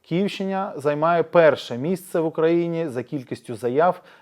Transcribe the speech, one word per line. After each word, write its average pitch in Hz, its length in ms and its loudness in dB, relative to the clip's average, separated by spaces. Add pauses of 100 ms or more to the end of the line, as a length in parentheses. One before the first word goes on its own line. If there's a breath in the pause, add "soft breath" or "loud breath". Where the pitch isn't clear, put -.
Київщина 190 680 -2
займає 151 460 2
перше 151 560 4
місце 175 420 -2
в 160 60 0
Україні 165 600 0
за 123 140 -6
кількістю 123 520 -10
заяв 131 480 0 (200 loud breath)